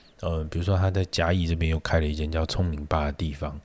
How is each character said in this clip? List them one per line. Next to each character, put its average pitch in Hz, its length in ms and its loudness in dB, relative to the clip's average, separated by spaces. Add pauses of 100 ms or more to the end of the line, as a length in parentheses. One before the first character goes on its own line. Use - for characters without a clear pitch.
(220)
呃， 82 240 -2
比 78 120 -6
如 85 80 -2
说 98 100 4
他 92 140 4
在 92 160 0
嘉 85 260 0
义 92 140 2
这 82 80 2
边 80 180 2
又 78 80 2
开 85 200 2
了 78 80 2
一 76 80 -2
间 78 160 -2
叫 80 160 0
聪 - 180 0
明 76 220 -2
吧 76 180 0
的 73 60 -2
地 78 200 -4
方 73 340 -6